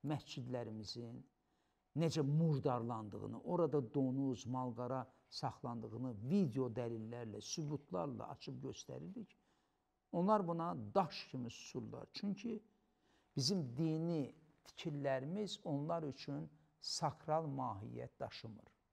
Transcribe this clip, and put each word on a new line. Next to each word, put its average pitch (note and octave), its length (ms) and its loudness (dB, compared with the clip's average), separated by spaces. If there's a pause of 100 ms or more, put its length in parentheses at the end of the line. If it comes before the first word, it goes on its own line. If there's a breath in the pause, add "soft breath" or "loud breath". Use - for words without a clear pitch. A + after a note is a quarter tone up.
(100)
məscidlərimizin A#2+ 1040 -4 (760)
necə D#3+ 260 4
murdarlandığını, A#2 1200 2
orada D#3 400 4 (120)
donuz, C3+ 520 4
malqara B2 560 -2 (280 loud breath)
saxlandığını A#2+ 840 -4 (160)
video C3+ 400 4
dəlillərlə, A2+ 720 -4
sübutlarla D3 920 -2
açıb C3 320 -8
göstəririk. E3+ 680 -10 (760 soft breath)
Onlar F#3+ 360 4
buna E3+ 280 0 (200)
daş F#3 360 4
kimi B2 180 -4
susurlar. A2+ 640 -8
Çünki G#3+ 460 -2 (760 soft breath)
bizim D3 300 2 (120)
dini D#3+ 580 2 (320)
fikirlərimiz D3 960 -2
onlar D#3+ 400 2
üçün C#3+ 460 -4 (300 soft breath)
sakral D#3 680 0
mahiyyət A#2+ 720 -4
daşımır. - 520 -8 (200)